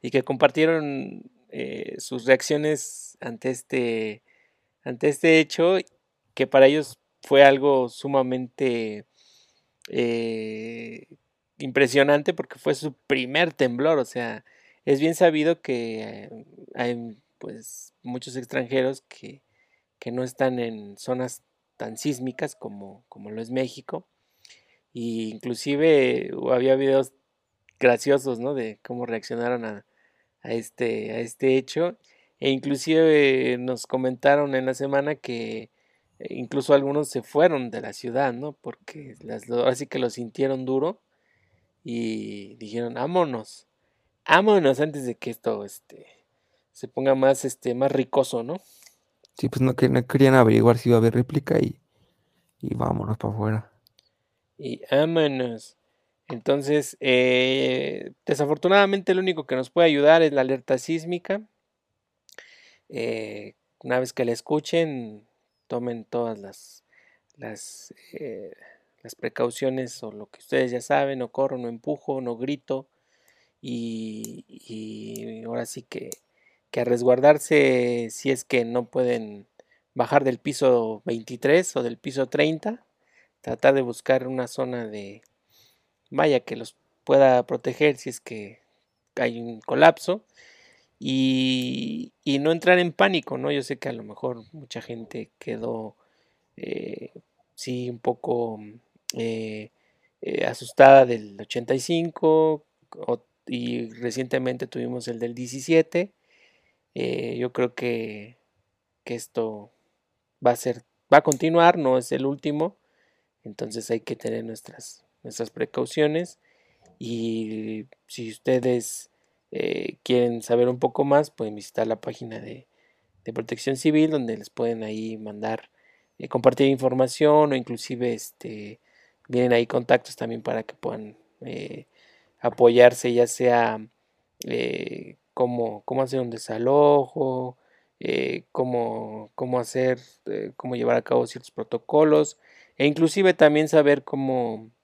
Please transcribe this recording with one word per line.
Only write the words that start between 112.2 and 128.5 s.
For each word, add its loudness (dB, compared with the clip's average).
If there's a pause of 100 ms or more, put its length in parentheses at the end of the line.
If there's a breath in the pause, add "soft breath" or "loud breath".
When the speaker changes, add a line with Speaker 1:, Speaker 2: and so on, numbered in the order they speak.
Speaker 1:
último, -4 (640)
entonces -10
hay -2
que -10
tener -8
nuestras, -18 (160)
nuestras -10
precauciones, -2 (600)
y -6 (200)
si -12
ustedes, -2 (460)
eh, -4
quieren 0
saber 2
un -2
poco 0
más, 2
pueden -8
visitar -6
la -4
página -12
de, -16 (560)
de -10
Protección -4
Civil, 4
donde -2
les -16
pueden -4
ahí -8
mandar, -8 (480)
eh, -12
compartir 6
información, 4
o 0
inclusive, -6
este, -12 (500)